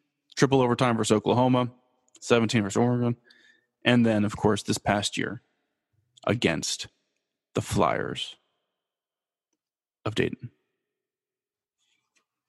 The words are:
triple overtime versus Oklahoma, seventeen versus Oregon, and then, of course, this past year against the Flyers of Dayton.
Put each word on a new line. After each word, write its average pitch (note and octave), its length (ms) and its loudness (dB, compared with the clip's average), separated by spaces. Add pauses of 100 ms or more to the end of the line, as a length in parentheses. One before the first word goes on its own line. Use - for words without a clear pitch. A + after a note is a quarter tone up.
(360)
triple C3+ 260 4
overtime A#2+ 360 2
versus G#2+ 180 2
Oklahoma, B2 560 2 (500)
seventeen A#2 420 2
versus G2 140 -4
Oregon, A#2+ 400 0 (680)
and A#2+ 220 4
then, G#2+ 200 2
of G2+ 100 -4
course, G#2 280 0
this - 140 -4
past G2+ 400 -2
year - 240 -8 (840)
against - 600 -2 (640)
the - 80 -4
Flyers - 720 -4 (1700)
of G#2+ 100 -8
Dayton. F#2 340 -6 (2000)